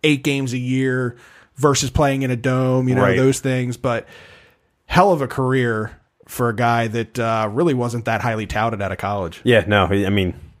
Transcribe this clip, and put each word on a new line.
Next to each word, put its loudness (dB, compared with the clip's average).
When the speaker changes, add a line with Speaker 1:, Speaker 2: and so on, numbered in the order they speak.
Speaker 1:
eight 2
games -2
a -4
year -2
versus 0
playing 0
in -2
a 0
dome, 0
you 2
know, 2
Speaker 2:
Right. 4
Speaker 1:
those 2
things. -4
But -4
hell 4
of 0
a -2
career -2
for -2
a -4
guy 2
that, -6
uh, 0
really 0
wasn't -4
that -2
highly -2
touted -2
out -4
of -8
college. -6
Speaker 2:
Yeah, 4
no, 4
he, 0
I -2
mean 0